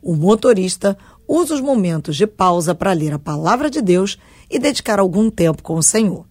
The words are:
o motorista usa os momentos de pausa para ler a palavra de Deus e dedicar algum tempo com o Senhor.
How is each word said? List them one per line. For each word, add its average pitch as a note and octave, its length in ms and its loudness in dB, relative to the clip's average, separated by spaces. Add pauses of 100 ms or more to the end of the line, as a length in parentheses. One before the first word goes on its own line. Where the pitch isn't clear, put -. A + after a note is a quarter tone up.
o E3+ 140 -4
motorista G3 800 2 (300)
usa E4 260 0
os C#4+ 80 -2
momentos F3+ 540 -2
de F#3+ 140 0
pausa F3 480 0
para F#3+ 160 -2
ler D#3 200 -2
a D3 60 -6
palavra D#3+ 500 -2
de C#4 140 -4
Deus F#3 340 0 (320)
e - 80 -4
dedicar A#3+ 440 -2
algum G3 280 2
tempo E3 360 0
com E3 100 -6
o D#3+ 80 -2
Senhor. G#3 480 0